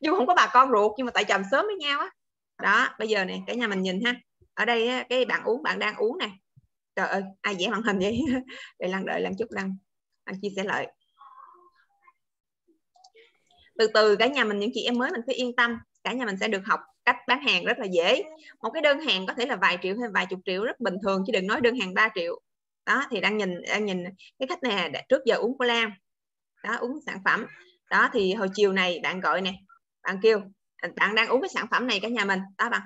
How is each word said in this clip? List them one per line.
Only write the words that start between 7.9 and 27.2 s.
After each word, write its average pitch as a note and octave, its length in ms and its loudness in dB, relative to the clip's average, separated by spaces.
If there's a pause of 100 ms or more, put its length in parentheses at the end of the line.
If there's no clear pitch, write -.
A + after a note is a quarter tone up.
vậy? G#3 280 0
<laughs> B3+ 320 -4 (200)
Để F3+ 100 -4
Lan F#3+ 180 -4
đợi E3 140 -4
Lan F#3 180 -2
chút, A3+ 120 -4
Lan, G3 260 -6 (500)
Lan G3 160 -10
chia G3+ 140 -6
sẻ G3 80 -4
lại. C#3+ 280 -4 (2750)
Từ A3+ 160 6
từ G#3+ 220 8
cả A3 100 4
nhà C4+ 180 0
mình, G#3 140 0
những G#3 160 0
chị A3+ 100 -4
em A#3+ 140 0
mới C4 120 0
mình F4+ 160 -4
phải C4+ 80 -2
yên B3 220 -4
tâm. A#3 220 2 (260)
Cả F#3+ 80 -4
nhà B3 140 -4
mình G3 100 -4
sẽ G#3 120 -4
được G3 180 -2
học E3+ 140 0 (240)
cách A#3+ 120 4 (120)
bán C4 140 2
hàng F#3+ 220 0
rất - 140 0
là A#3 140 -4
dễ. F3+ 300 4 (400)
Một A3 80 -4
cái D#4 120 -2
đơn D4 180 4
hàng F#3+ 260 -2
có C4 80 -4
thể B3 120 -2
là B3+ 100 -2
vài F3+ 260 2
triệu F#3+ 180 -2
hay A#3+ 140 -4
vài F#3 160 0
chục F#3 140 -6
triệu F#3+ 200 -2
rất C#4 160 -4
bình G3 220 -2
thường, G3 240 0
chứ A3+ 60 -2
đừng F#3+ 140 0
nói G#3+ 140 0
đơn A#3 160 2
hàng F#3 180 -4
ba G#3+ 200 4
triệu. E3+ 260 -6 (460)
Đó, A#3+ 240 2
thì G#3 100 -2
đang G3 160 0
nhìn, F#3 320 -2
đang G#3 160 0
nhìn F#3 200 -2 (340)
cái C4+ 100 -4
khách F4 140 -6
này G3+ 260 0
đã, C#3 200 -8
trước - 160 4
giờ G#3 120 4
uống A#3 220 -2
của B3 60 0
Lan. A#3 260 2 (760)
Đó, G#3+ 120 -4
uống C4+ 300 -6
sản - 180 -8